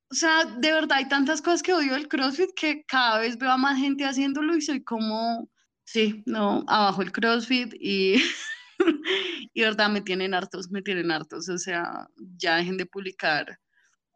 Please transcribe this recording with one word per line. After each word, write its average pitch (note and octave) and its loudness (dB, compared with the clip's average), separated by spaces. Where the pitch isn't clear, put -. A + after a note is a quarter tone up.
O C4+ -8
sea, D#4+ 4
de B3 0
verdad D#4 2
hay C4+ -2
tantas C#4+ 2
cosas E4+ 2
que F#4 2
odio C#4+ 2
del D4 -2
CrossFit C#4+ 0
que D4+ -2
cada A#3+ 2
vez A#3 -2
veo B3+ 0
a C4 4
más C4+ 2
gente C#4 0
haciéndolo C#4 0
y D4+ 0
soy C#4+ -2
como, A3+ -4
sí, G#3+ 0
no, G#3+ 0
abajo G3+ 4
el - -4
CrossFit A#3 0
y, F#3+ 2
<laughs> E4+ 0
y - -2
verdad, G#3+ 2
me G#3 0
tienen F#3+ -4
hartos, F3+ -6
me G3 -6
tienen F3+ -2
hartos. D#3+ -6
O F3+ -4
sea, F3 -6
ya E3 2
dejen F3 -2
de F3+ -6
publicar F3+ -4